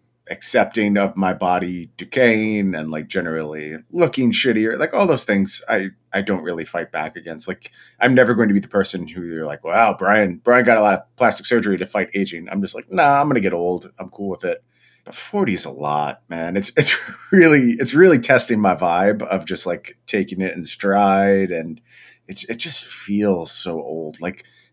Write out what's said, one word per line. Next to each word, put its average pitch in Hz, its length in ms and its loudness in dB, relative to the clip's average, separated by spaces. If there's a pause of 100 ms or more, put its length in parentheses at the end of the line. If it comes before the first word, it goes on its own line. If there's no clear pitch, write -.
(300)
accepting 104 640 0
of 98 200 0
my 92 180 0
body 90 640 -4
decaying 107 760 0
and, 78 160 -6
like, 78 180 -8
generally 78 680 -6 (140)
looking 135 420 2
shittier. 113 460 0
Like, - 160 -2
all 196 120 2
those 147 180 0
things 98 440 -2
I, 98 220 -2 (240)
I 98 80 -2
don't 98 220 -4
really 82 200 -8
fight 85 260 -8
back 78 260 -8
against. 82 300 -14
Like, - 240 -12 (300)
I'm 127 140 4
never 123 200 6
going 110 140 2
to 101 60 2
be 101 60 2
the 101 80 -6
person 92 380 -2
who 87 160 -12
you're 82 240 -8
like, 73 180 -10
"Wow, 98 340 2
Brian, 101 440 2
Brian 123 220 4
got 113 140 4
a 107 40 4
lot 104 120 4
of - 220 -6
plastic - 280 0
surgery 101 340 0
to 92 80 -8
fight 98 280 -4
aging." 90 340 -6
I'm 101 140 -4
just 92 120 -8
like, - 160 -14
"Nah, 143 300 4
I'm 147 80 0
gonna 131 120 0
get 95 120 0
old. 87 460 -4
I'm 92 100 -14
cool 98 220 -10
with 90 140 -8
it." 85 180 -4 (420)
But - 120 -18
forty 196 380 -2
is 82 100 -6
a 73 60 -8
lot, 73 580 -4
man. 82 280 -6
It's, 98 200 -2
it's - 200 4 (300)
<laughs> - 60 -6
really, 151 460 6
it's 131 140 -2
really 160 280 8
testing 123 400 2
my 95 160 4
vibe 92 460 0
of 95 240 -4
just, - 200 -8
like, - 400 -8
taking 92 340 -4
it 92 140 -4
in 87 80 -10
stride. 98 880 2
And 82 300 -8 (480)
it, 98 200 -14
it 117 100 -8
just - 260 -4
feels 101 640 -2
so 82 320 -6
old. 78 380 -10
Like, 87 240 -8 (280)